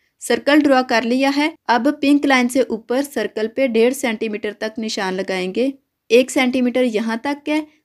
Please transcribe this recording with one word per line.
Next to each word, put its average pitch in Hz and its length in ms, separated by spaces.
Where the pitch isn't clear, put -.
सर्कल 285 400
ड्रॉ 269 220
कर 240 200
लिया 254 260
है। 294 240
अब 233 180
पिंक 285 240
लाइन 254 220
से 254 160
ऊपर 240 400
सर्कल 214 460
पे 269 180
डेढ़ 233 260
सेंटीमीटर 214 600
तक 220 240
निशान 220 360
लगाएंगे। 190 600
एक 254 220
सेंटीमीटर 254 520
यहाँ 226 420
तक 285 220
है 302 180